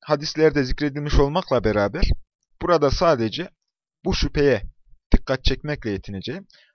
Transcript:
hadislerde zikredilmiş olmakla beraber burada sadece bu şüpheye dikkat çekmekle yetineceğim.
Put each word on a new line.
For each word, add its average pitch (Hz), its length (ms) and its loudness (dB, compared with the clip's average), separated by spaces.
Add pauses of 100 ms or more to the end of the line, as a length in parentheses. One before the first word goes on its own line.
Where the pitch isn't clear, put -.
hadislerde 151 600 2
zikredilmiş 143 500 -2
olmakla 143 500 2
beraber 104 400 0 (580)
burada 160 280 2
sadece 139 600 0 (540)
bu 185 100 0
şüpheye 139 480 0 (500)
dikkat - 320 2
çekmekle 139 460 -4
yetineceğim. 101 560 -10 (280)